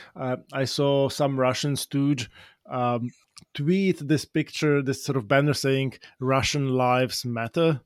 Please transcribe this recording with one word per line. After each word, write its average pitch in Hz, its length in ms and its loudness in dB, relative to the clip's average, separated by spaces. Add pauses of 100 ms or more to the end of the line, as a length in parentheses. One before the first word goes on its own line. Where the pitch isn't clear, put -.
(140)
Uh, 127 220 -4 (160)
I 135 120 -2
saw 139 440 2
some 139 300 -2
Russian 131 360 0
stooge, 139 560 0 (400)
um, 123 400 -2 (440)
tweet 175 520 2
this 147 180 2
picture, 147 580 2
this 131 220 -2
sort 135 120 -2
of 113 100 -2
banner 139 280 0
saying, 135 400 -2 (260)
"Russian 135 480 0
lives 127 560 0
matter" 123 600 0